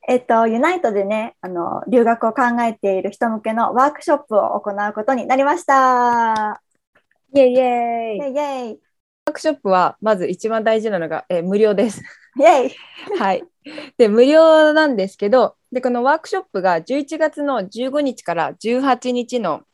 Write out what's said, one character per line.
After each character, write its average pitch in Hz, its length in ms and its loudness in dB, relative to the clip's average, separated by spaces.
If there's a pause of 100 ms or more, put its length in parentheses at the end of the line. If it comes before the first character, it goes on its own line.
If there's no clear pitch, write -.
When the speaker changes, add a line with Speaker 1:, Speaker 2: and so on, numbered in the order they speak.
Speaker 1:
え 254 100 2
っ - 80 -6
と、 226 200 2
ユ 226 140 0
ナ 320 140 2
イ 359 60 -6
ト 233 120 -2
で 196 120 -2
ね、 214 360 -6
あ 185 80 -12
の、 175 400 -6
留 233 160 4
学 233 240 0
を 220 40 -4
考 240 100 -2 (200)
え 226 120 -2
て 196 220 -2
い 185 60 -4
る 196 80 -4
人 233 180 -4
向 220 140 -6
け 220 100 -4
の 226 220 -2
ワ 262 120 2
ー 302 40 2
ク 294 140 -18
シ 339 80 0
ョ - 20 4
ッ 285 60 -2
プ 214 160 -4
を 202 240 0
行 202 100 -8
う 208 220 -6
こ 214 100 -8
と 262 120 0
に 233 120 -6
な 254 80 0
り 262 80 2
ま 285 160 0
し - 80 -12
た。 240 960 2 (720)
Speaker 2:
イ 277 60 4
エ 254 80 8
イ 247 40 2
イ 254 60 2
エ 233 560 -2
イ。 202 40 -6
Speaker 1:
イ 285 40 -8
エ 285 60 -6
イ 262 40 -8
イ 269 60 -4
エ 269 320 -6
イ。 - 100 -16 (460)
Speaker 2:
ワ 294 40 -4
ー - 20 -10
ク - 80 -12
シ - 80 -2
ョ 208 60 -2
ッ - 20 -10
プ - 120 -8
は、 180 320 2
ま 214 140 2
ず 180 140 -4
一 185 200 -6
番 220 140 -2
大 220 180 2
事 220 120 -4
な 185 80 -2
の 160 80 -6
が、 156 200 -8
え、 175 140 -2
無 190 160 -2
料 208 160 2
で 208 160 0
す。 - 120 -16 (360)
Speaker 1:
イ 269 60 2
エ 294 240 6
イ。 - 20 -4 (240)
Speaker 2:
<laughs> 392 240 -10
は 196 140 0
い。 339 120 -4 (540)
で、 240 80 6
無 220 180 6
料 311 480 6
な 311 140 4
ん 277 80 0
で 190 140 -2
す - 80 -16
け 202 120 -4
ど、 233 280 2 (160)
で、 247 80 -4
こ 254 100 -2
の 240 140 -2
ワ 277 100 4
ー 330 60 -2
ク - 80 -20
シ 403 80 -4
ョ 381 60 -4
ッ - 100 -16
プ 190 100 -6
が 180 200 2
十 254 160 -4
一 294 200 -8
月 302 240 -2
の 247 260 -4
十 247 220 -6
五 294 100 -2
日 262 220 -4
か 170 120 -6
ら 170 200 -4
十 240 260 -4
八 254 320 -2
日 247 280 -4
の 165 220 -4 (120)